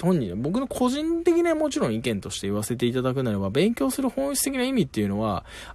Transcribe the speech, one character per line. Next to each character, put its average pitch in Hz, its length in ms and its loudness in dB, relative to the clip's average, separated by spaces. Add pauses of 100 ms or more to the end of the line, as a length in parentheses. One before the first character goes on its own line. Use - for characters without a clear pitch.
本 175 160 4
人、 101 240 -2
僕 180 180 0
の 277 60 -2
個 254 240 0
人 320 320 0
的 339 200 4
な 339 120 2
も 311 160 0
ち 277 80 -4
ろ 208 100 2
ん 110 60 0
意 113 60 -2
見 117 200 -2
と - 100 -8
し - 100 -8
て 101 80 -4
言 101 60 0
わ 104 80 0
せ 117 140 -4
て 120 100 2
い 117 60 2
た 127 100 0
だ 127 120 0
く 135 80 0
な 120 100 0
ら 101 60 0
ば、 98 120 -2
勉 175 240 4
強 269 160 0
す 262 120 -2
る 262 60 0
本 277 260 -2
質 254 100 -2
的 277 120 -2
な 247 80 0
意 262 80 0
味 247 100 2
っ 135 60 0
て - 120 -4
い 104 40 2
う 98 40 0
の 101 120 -2
は、 107 240 -2 (300)